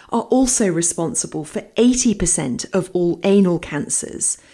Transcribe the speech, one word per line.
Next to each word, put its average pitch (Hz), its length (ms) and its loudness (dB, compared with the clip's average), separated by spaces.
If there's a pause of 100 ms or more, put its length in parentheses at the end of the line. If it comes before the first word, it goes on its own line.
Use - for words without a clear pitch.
are 233 140 -2
also 247 440 2
responsible 165 800 -2
for - 180 -10 (140)
eighty 240 380 4
percent 165 580 -2
of - 200 -2
all 175 300 0
anal 196 380 4
cancers - 800 -6 (160)